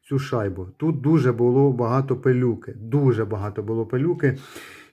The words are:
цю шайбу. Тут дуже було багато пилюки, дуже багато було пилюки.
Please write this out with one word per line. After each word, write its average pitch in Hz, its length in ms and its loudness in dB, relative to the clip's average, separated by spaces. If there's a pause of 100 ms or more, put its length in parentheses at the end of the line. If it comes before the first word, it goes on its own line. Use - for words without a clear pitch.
цю 139 180 -2
шайбу. 101 460 -4
Тут 151 360 -4
дуже 131 300 4
було 123 400 4
багато 123 460 0
пилюки, 123 560 0
дуже 113 520 2
багато 101 380 -6
було 110 220 -4
пилюки. 139 520 0 (560)